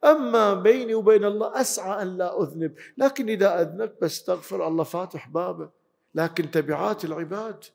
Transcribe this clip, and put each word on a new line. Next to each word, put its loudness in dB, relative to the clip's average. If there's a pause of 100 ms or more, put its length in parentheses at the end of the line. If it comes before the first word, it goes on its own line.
أما 4
بيني 4
وبين 4
الله، -2
أسعى -4
أن -6
لا -2
أذنب، -6 (240)
لكن 0
إذا 2
أذنبت -4
بستغفر، -4
الله 0
فاتح -8
بابه. -6 (460)
لكن -2
تبعات -2
العباد -10 (120)